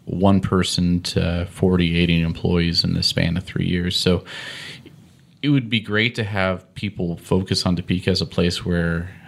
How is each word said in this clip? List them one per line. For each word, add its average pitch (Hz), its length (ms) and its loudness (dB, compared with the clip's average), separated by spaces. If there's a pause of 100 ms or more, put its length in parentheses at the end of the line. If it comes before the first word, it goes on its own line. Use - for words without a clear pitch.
one 95 360 4
person 90 640 2
to 87 480 -2
forty, 90 480 2
eighty 85 220 4
employees 85 600 0
in 87 120 0
the 87 80 -2
span 85 340 0
of 90 60 -4
three 90 240 -4
years. 90 280 -2
So 87 280 2 (1200)
it 143 60 2
would 131 200 2
be 113 100 2
great 107 360 0
to 117 80 -2
have 95 500 -2
people 90 440 -6
focus 95 500 -2
on 90 80 2
Topeka 90 340 -2
as 90 120 0
a 85 40 -2
place - 400 -2
where, 85 440 -2 (180)